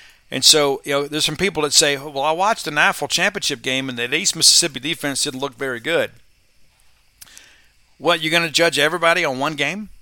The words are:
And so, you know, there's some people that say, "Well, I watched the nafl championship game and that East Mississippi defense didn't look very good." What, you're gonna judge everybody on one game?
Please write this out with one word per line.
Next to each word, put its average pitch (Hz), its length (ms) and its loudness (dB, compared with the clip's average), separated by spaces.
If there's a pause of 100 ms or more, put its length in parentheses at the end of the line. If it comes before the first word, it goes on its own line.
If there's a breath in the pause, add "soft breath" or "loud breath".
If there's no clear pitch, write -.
(300 loud breath)
And 131 140 -2
so, 143 400 4
you 139 80 -2
know, 143 140 -2
there's 147 180 -2
some 156 100 -2
people 170 280 -2
that 143 100 -2
say, 143 240 4
"Well, 139 260 -8
I 156 80 2
watched 190 320 -2
the 156 80 -6
nafl 151 380 0
championship 175 520 -2
game 131 280 -4
and 120 100 -8
that 123 140 -2
East 175 240 -2
Mississippi 147 420 4
defense 143 440 -4
didn't 131 180 -6
look 135 140 -6
very 127 260 -6
good." 135 300 0 (1900 loud breath)
What, 165 240 0
you're 156 100 -2
gonna 170 180 2
judge 156 300 2
everybody 165 460 2
on 131 140 -2
one 151 160 -2
game? 175 340 -4 (120)